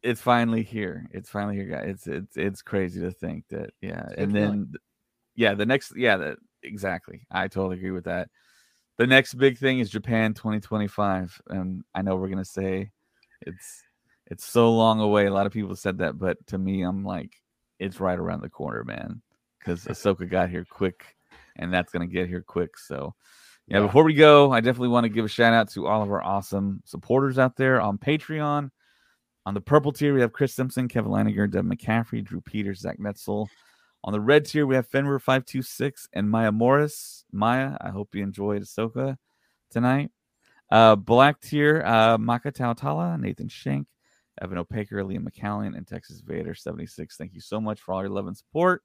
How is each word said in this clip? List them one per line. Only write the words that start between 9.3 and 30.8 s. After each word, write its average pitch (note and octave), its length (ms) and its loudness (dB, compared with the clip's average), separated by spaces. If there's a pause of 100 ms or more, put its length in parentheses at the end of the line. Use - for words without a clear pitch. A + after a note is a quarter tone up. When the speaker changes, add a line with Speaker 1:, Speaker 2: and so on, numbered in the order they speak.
Speaker 1:
big B2+ 220 2
thing C3 220 0
is A2+ 100 -2
Japan A2 460 -2
twenty G#2+ 260 -4
twenty-five, G2+ 880 -4
and F#2 340 -6 (120)
I F#2 80 -4
know F#2+ 140 0
we're F#2+ 120 -4
gonna F#2+ 160 -6
say F#2+ 460 -6 (500)
it's, - 420 -18 (440)
it's - 180 -16
so A#2 300 4
long A2+ 260 4
away. G#2 240 4
A G2 80 2
lot G2 140 2
of G2 60 -4
people G2 220 -6
said F#2+ 240 -4
that, E2+ 200 -4
but F2+ 300 -4
to G#2 100 -6
me, F#2+ 240 -2
I'm F#2+ 220 -4
like, F#2+ 280 -10 (460)
it's F#2 200 -8
right F2+ 200 -2
around F2 240 -6
the - 80 -12
corner, A1+ 340 -8
man, - 380 -12 (420)
'cause F2 200 -6
Speaker 2:
<laughs> - 20 -14
Speaker 1:
Ahsoka F#2 420 -2
got F2+ 220 0
here F2 180 -8
quick, - 480 -6 (400)
and F2 160 -6
that's F2+ 200 -2
gonna F2 140 -4
get F2+ 220 -4
here F2+ 140 -8
quick. - 340 -6
So, C#2+ 380 -10 (540)
yeah, G2 100 2
Speaker 2:
Yeah. G#2 80 4
Speaker 1:
before C#3 180 8
we D#3+ 80 4
go, D3 400 10
I A#2 80 4
definitely B2 280 0
wanna A#2+ 200 4
give A2 160 0
a G#2+ 40 -4
shout A#2 260 4
out A2+ 160 4
to C#2 160 -6
all G#2+ 160 2
of G2+ 80 -4
our G2+ 120 -2
awesome G2 640 -4
supporters C3 540 0
out B2+ 180 2
there C3 240 4
on G2+ 160 0
Patreon. D3 720 -2 (760)
On G2 80 -4
the G2+ 80 -4
purple C#3+ 300 4
tier, C#3+ 200 0
we C3+ 80 4
have A#2+ 140 2
Chris C3+ 200 -2
Simpson, B2+ 340 -4